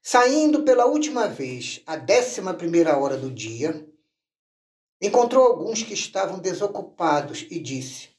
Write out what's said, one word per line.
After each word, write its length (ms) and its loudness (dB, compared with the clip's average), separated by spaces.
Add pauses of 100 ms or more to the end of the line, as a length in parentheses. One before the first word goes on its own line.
Saindo 600 4
pela 240 4
última 420 0
vez, 560 -10
à 120 -8
décima 580 0
primeira 420 2
hora 220 0
do 120 -8
dia, 560 -8 (1160)
encontrou 420 4
alguns 380 2
que 100 -10
estavam 460 -4
desocupados 1120 -2
e 80 -8
disse 500 -10 (100)